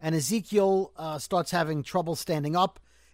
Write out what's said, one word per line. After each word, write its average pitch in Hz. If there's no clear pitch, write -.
and 160
Ezekiel, 190
uh, 156
starts 175
having 156
trouble 170
standing 151
up, 185